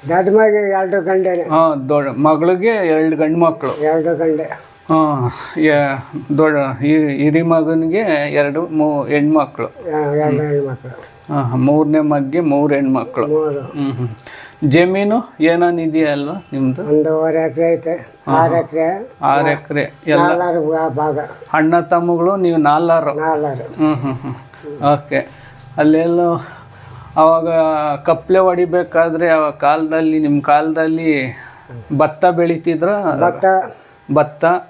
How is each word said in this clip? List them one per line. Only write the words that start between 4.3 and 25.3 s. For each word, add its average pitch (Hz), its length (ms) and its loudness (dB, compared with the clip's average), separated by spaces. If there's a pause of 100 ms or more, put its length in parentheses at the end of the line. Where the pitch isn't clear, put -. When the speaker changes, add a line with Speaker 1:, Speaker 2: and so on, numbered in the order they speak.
Speaker 2:
ಹಾ, 151 420 0 (300)
ಯಾ-, 143 800 0
ದೊಡ್ಡ 156 180 2
ಹಿ-, 143 600 0
ಹಿರಿ 151 260 2
ಮಗನಿಗೆ 160 920 0
ಎರಡು 147 320 0
ಮೂ-, 151 420 -2
ಹೆಣ್ಮಕ್ಳು? 147 580 0
Speaker 1:
ಯಾ-, 151 500 -4
ಎರಡು 151 260 0
Speaker 2:
ಹ್ಮ್. 147 100 -2
Speaker 1:
ಹೆಣ್ಮಕ್ಳು. 135 800 -8
Speaker 2:
ಹಾ, 143 80 0
ಹಾ. 123 140 -2
ಮೂರನೇ 151 440 2
ಮಗ್ಗೆ 147 400 0
ಮೂರು 147 340 0
ಹೆಣ್ಮಕ್ಳು? 131 520 -2
Speaker 1:
ಮೂರು. 151 340 -2
Speaker 2:
ಹ್ಮ್, 135 320 -6
ಹ್ಮ್. 120 160 -6 (640)
ಜಮೀನು 196 680 0
ಏನಾನ್ 170 400 2
ಇದೆಯಾ 156 320 0
ಅಲ್ವಾ 143 220 -4 (180)
ನಿಮ್ದು? 135 300 -2
Speaker 1:
ಒಂದೂವರೆ 156 560 0
ಎಕರೆ 160 340 0
ಐತೆ. 165 220 -2
Speaker 2:
ಹಾ, - 380 -8
ಹಾ. 160 120 4
Speaker 1:
ಆರು 170 120 0
ಎಕರೆ. 170 520 -4 (140)
Speaker 2:
ಆರು 143 260 2
ಎಕರೆ 147 440 -4 (140)
ಎಲ್ಲ? 156 160 2
Speaker 1:
ನಾಲ್ವರು 175 440 0
ಭಾ-, 160 280 -2
ಭಾಗ. 151 240 -2 (340)
Speaker 2:
ಅಣ್ಣ 160 280 2
ತಮ್ಮಗಳು 170 560 0
ನೀವು 175 200 2
ನಾಲ್ವರು? 156 580 2
Speaker 1:
ನಾಲ್ವರು. 151 640 -4
Speaker 2:
ಹ್ಮ್, 151 200 0
ಹ್ಮ್, 131 180 -6
ಹ್ಮ್. 127 200 -10 (600)
ಓಕೆ. 143 340 -4 (500)